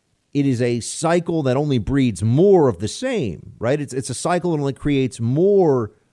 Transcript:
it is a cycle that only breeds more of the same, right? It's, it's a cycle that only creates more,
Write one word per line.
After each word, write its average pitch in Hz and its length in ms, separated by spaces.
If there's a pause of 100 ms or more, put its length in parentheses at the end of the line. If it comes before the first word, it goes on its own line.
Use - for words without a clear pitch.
(320)
it 143 140
is 123 160
a 120 160
cycle 165 640
that 127 140
only 147 220
breeds 123 440
more 151 460
of 87 100
the 104 80
same, 180 720
right? 135 220
It's, 135 120
it's 131 180
a 120 40
cycle 175 380
that 151 80
only 139 140
creates 135 440
more, 143 720 (200)